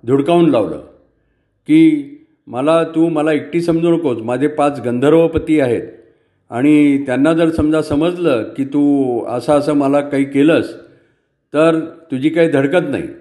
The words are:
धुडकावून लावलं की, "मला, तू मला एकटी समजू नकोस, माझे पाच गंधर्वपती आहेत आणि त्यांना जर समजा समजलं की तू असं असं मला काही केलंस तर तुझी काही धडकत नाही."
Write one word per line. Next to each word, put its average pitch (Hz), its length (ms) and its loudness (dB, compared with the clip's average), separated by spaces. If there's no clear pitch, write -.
धुडकावून 156 420 2
लावलं 98 280 0
की, 151 420 4
"मला, 147 360 0
तू 160 260 0
मला 156 240 -2
एकटी 151 280 -4
समजू 170 280 0
नकोस, 147 320 0
माझे 123 260 -4
पाच 143 380 -2
गंधर्वपती 151 760 2
आहेत 120 220 0
आणि 143 560 2
त्यांना 135 280 0
जर 165 160 0
समजा 156 320 0
समजलं 151 640 -2
की - 220 -8
तू 139 600 0
असं 123 280 -2
असं 147 200 0
मला 143 280 2
काही 139 220 -2
केलंस 139 420 2
तर 160 260 2
तुझी 139 500 -6
काही 165 200 2
धडकत 143 400 0
नाही." 107 140 -6